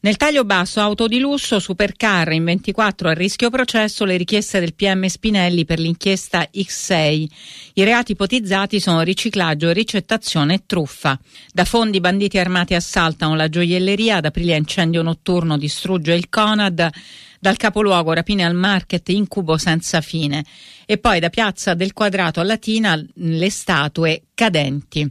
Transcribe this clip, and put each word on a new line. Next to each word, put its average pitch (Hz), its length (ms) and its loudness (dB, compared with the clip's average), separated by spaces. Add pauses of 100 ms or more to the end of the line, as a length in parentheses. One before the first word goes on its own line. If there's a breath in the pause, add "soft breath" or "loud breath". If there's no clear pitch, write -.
Nel 202 160 0
taglio 285 300 2
basso, 190 340 0
auto 208 280 0
di 233 100 0
lusso, 277 400 0
supercar 190 760 0
in 160 120 2
ventiquattro 190 680 0
a - 20 2
rischio 196 380 0
processo, 226 560 0
le 185 100 0
richieste 196 440 0
del 170 120 -2
P 196 220 0
M 185 100 0
Spinelli 180 600 0
per 165 120 -2
l'inchiesta 170 720 -2 (100)
X 196 120 -4
sei. 156 600 0 (440 loud breath)
I 190 100 4
reati 240 280 2
ipotizzati 196 680 0
sono 165 220 2
riciclaggio, 170 680 0
ricettazione 190 840 0
e 190 100 -2
truffa. 147 560 -2 (320 loud breath)
Da - 140 2
fondi 220 340 2
banditi 196 380 0
armati 180 360 0
assaltano 165 600 0
la 160 160 0
gioielleria, 185 680 0
ad 165 80 -2
aprile 165 320 0
incendio 165 460 0
notturno 165 560 0
distrugge 160 560 -2
il 175 160 -2
Conad, 208 580 2 (520 loud breath)
dal 190 180 2
capoluogo 196 560 2
rapine 185 280 0
al 170 120 2
market, 180 560 0
incubo 180 480 0
senza 165 420 0
fine. 151 440 -4 (420 loud breath)
E 208 100 0
poi 208 240 2
da 165 80 0
Piazza 196 460 -2
del 190 180 -2
Quadrato 185 480 -2
a - 20 0
Latina 220 560 0 (180)
le 165 340 0
statue 160 720 -2 (120)
cadenti. 151 760 0